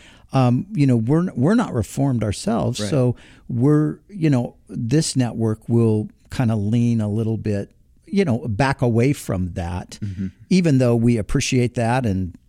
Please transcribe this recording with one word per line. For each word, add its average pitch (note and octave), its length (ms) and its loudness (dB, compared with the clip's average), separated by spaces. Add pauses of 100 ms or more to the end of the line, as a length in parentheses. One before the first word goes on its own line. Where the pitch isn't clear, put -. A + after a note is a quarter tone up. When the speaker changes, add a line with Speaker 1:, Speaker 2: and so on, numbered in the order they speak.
(320)
Speaker 1:
Um, B2+ 420 2
you D3 120 2
know, B2+ 100 4
we're A#2+ 260 2
n-, F3+ 140 -4
we're D3 180 2
not A#3 180 0
Reformed B2+ 500 -2
ourselves, B2+ 580 -2
Speaker 2:
Right. G#2 100 -4
Speaker 1:
so B2 260 2 (320)
we're, D3+ 500 2 (120)
you E3 200 -2
know, B2+ 260 0 (120)
this C3+ 480 -2
network A2+ 520 -2
will A2+ 400 2 (220)
kinda A#2 240 0
lean A#2 460 0
a G#2 80 -2
little A2 300 -2
bit, G2+ 340 -4 (340)
you G3 180 0
know, A#2+ 220 -2
back C3 360 0
away B2 320 2
from F2+ 400 -4
that, F2 480 -8
Speaker 2:
Mm-hmm. G2 240 -6 (240)
Speaker 1:
even E3+ 280 4
though B2 160 4
we A#2+ 220 4
appreciate B2 580 0
that A#2+ 300 0
and F#2 320 -2 (120)